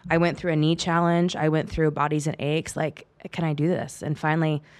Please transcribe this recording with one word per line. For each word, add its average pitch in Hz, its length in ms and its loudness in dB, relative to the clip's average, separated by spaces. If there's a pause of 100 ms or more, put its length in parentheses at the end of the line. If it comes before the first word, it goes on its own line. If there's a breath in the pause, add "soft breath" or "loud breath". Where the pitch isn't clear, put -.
(100)
I 165 80 4
went 170 180 2
through 175 160 -2
a 156 40 2
knee 156 200 4
challenge. 170 580 2
I 156 140 0
went 156 220 0
through 156 220 2
bodies 147 340 -2
and 156 120 -4
aches. 151 380 -4
Like, 156 300 -6 (260)
"Can 170 140 -4
I 156 80 0
do 147 140 0
this?" 139 340 -4
And 151 160 -4
finally, 156 440 0 (180 soft breath)